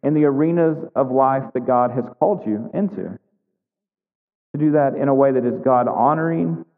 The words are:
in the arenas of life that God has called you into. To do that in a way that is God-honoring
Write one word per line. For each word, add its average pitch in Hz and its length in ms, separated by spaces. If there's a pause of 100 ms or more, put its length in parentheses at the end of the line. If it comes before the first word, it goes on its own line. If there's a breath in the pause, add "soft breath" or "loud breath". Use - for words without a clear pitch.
in 143 100
the 151 100
arenas 160 540 (180)
of 131 160
life 135 320 (100)
that 123 140
God 123 240
has 120 140 (120)
called 180 300
you 107 260
into. - 460 (1300)
To - 40
do 151 140
that 147 240
in 139 140
a 135 60
way 139 160
that 127 140
is 117 180
God-honoring 160 1000 (120)